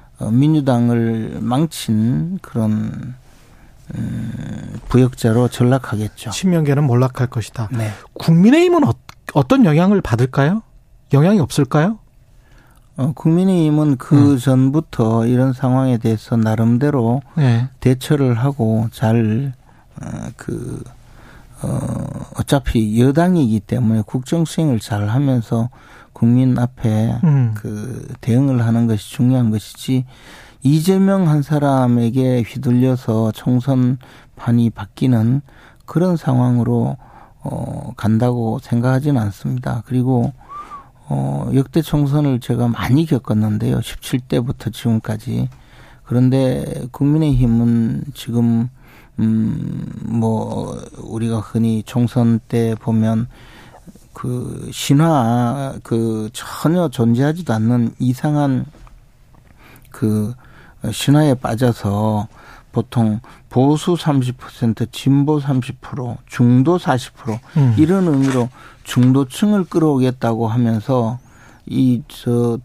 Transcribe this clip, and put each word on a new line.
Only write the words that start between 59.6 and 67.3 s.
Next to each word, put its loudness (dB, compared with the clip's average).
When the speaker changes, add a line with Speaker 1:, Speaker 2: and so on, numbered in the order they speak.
Speaker 1:
그 -2
신화에 2
빠져서 -2
보통 -2
보수 2
삼십 -2
퍼센트, -4
진보 0
삼십 -4
프로, -10
중도 2
사십 -4
프로, -8